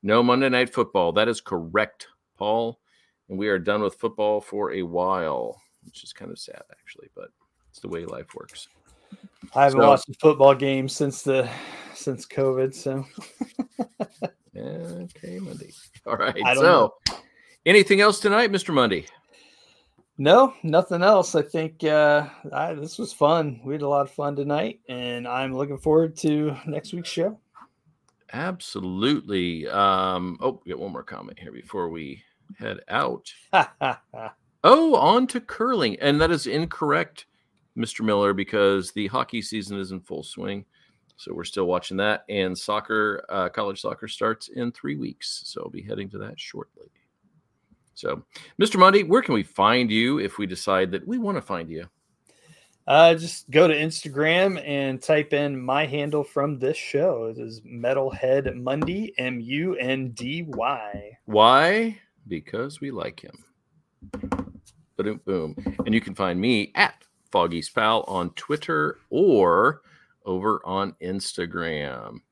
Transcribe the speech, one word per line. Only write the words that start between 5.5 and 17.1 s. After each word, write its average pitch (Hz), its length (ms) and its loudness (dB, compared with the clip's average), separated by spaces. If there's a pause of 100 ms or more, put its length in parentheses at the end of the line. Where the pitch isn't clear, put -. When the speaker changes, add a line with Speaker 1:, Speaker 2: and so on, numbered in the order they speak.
Speaker 1:
which - 180 -20
is - 80 -20
kind - 180 -18
of - 80 -16
sad, - 240 -18 (100)
actually, - 440 -20
but 50 140 -18 (400)
it's - 100 -20
the - 80 -14
way 85 180 -10
life - 300 -14
works. - 320 -18 (880)
Speaker 2:
I 135 80 6
haven't 139 180 4
Speaker 1:
So - 60 8
Speaker 2:
watched 139 220 6
a 135 40 -12
football 139 420 6
game 135 340 -2
since 139 340 -4
the, 131 260 0 (440)
since - 340 -8
covid, 131 460 -2
so. 135 380 -6
<laughs> - 40 -20 (1400)
Speaker 1:
Okay, 175 840 -12
Monday. - 340 -14 (320)
All 117 100 -4
right. 123 180 -2 (120)
Speaker 2:
I 127 80 4
don't 135 100 4
Speaker 1:
So 165 300 6 (160)
Speaker 2:
know. - 60 -10 (500)